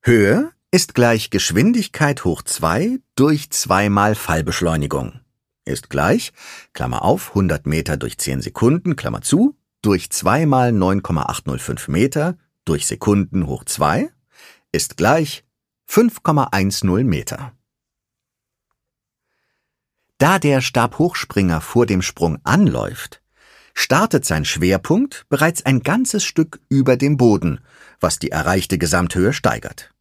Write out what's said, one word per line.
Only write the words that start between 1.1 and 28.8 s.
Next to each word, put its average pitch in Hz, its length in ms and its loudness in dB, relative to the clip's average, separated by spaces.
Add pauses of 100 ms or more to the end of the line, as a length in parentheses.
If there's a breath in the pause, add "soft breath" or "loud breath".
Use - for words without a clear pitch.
Geschwindigkeit 143 960 0
hoch 82 160 0
zwei 156 580 -2 (160)
durch 147 360 2
zwei 98 360 0
mal 101 280 2
Fallbeschleunigung. 78 1040 -4 (480)
Ist - 220 -8
gleich, - 420 -2 (400 loud breath)
Klammer - 300 -6
auf, 143 320 -2
hundert 82 320 0
Meter 78 280 -2
durch 62 220 -8
zehn 65 240 -4
Sekunden, 156 540 0
Klammer - 260 -8
zu, 226 340 2 (280)
durch 98 260 0
zwei 143 380 0
mal 127 240 2
neun 95 320 2
Komma 78 200 -2
acht - 220 -8
null 64 140 -6
fünf - 280 -8
Meter 139 520 0 (260)
durch 73 220 -2
Sekunden 95 580 0
hoch 67 200 -8
zwei 180 440 0 (640 soft breath)
ist - 260 -6
gleich 147 480 0 (400)
fünf - 380 0
Komma 147 280 2
eins 98 320 -2
null 98 200 2
Meter. 117 500 -4 (2750)
Da 175 220 4
der 139 220 2
Stabhochspringer 113 1000 0
vor 117 240 2
dem 95 160 0
Sprung - 420 -2
anläuft, 123 760 0 (540 soft breath)
startet 160 500 0
sein 78 200 -2
Schwerpunkt 95 840 0
bereits 156 380 0
ein 135 140 2
ganzes 214 420 -2
Stück - 440 -2
über 131 300 2
dem 143 180 2
Boden, 101 460 2 (380 soft breath)
was - 180 -2
die - 140 -6
erreichte 90 480 -2
Gesamthöhe 90 540 0